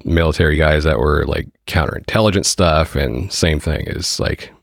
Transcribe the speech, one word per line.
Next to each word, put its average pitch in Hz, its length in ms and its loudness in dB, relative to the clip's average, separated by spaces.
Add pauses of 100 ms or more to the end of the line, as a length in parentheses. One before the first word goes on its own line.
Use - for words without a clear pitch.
military 80 500 2
guys 76 280 2
that 76 160 2
were, 73 260 2
like, 71 220 -4 (200)
counterintelligence 98 800 0
stuff, 82 500 2
and 69 380 -4
same 80 260 2
thing - 280 -4
is, - 320 -6
like, - 320 -4 (120)